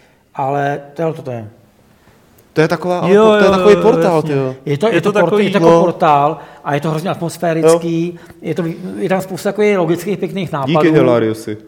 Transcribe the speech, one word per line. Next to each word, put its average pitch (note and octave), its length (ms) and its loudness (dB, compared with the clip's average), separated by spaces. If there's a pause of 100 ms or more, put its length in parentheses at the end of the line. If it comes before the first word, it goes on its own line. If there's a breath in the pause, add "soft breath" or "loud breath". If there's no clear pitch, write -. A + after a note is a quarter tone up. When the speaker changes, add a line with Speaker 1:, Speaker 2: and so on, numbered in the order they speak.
(340 soft breath)
Speaker 1:
ale C#3+ 460 -4 (140)
to E3+ 80 -8
je, D#3+ 100 -2
to C3 180 -12
je. A2+ 180 -12 (1040 soft breath)
Speaker 2:
To D#3 80 0
je D#3+ 80 2
taková, F3+ 300 -4
ale F3+ 160 2
Speaker 3:
Jo, G#3+ 100 6
Speaker 2:
por-, G#3+ 140 4
to G3+ 60 4
je - 60 6
Speaker 3:
jo, - 60 4
Speaker 2:
takový F#3 180 6
Speaker 3:
jo, F3 80 2
Speaker 2:
portál, E3+ 340 2
Speaker 3:
jasně. D#3 180 -2
Speaker 2:
tyjo. C3 200 -2 (120)
Speaker 1:
Je C#3+ 120 -2
to, G#3 100 0
Speaker 3:
Je G#3+ 60 0
Speaker 1:
je E3 60 2
Speaker 3:
to G3 120 0
Speaker 1:
to G#3 60 0
port-, F#3 60 4
Speaker 3:
takový G#3 200 0
Speaker 1:
je G3 60 -2
to F#3+ 60 -2
jako E3 140 4
Speaker 2:
No. E3+ 140 6
Speaker 1:
portál D#3+ 540 0 (260 loud breath)
a D3 100 -4
je C#3+ 60 -2
to D#3 100 -4
hrozně D#3+ 200 -4
atmosférický, E3 1040 0
Speaker 2:
Jo. - 60 -20 (220 loud breath)
Speaker 1:
je D#3+ 120 -8
to, F3+ 100 -4 (340)
je G3+ 100 -4
tam F#3 120 0
spousta F#3+ 320 -8
takových G#3 260 0
logických F3 400 -2
pěkných F3 340 -6
nápadů. C#3+ 200 -2
Speaker 2:
Díky, D#3 180 4
Hilariusi. A2+ 680 0 (120)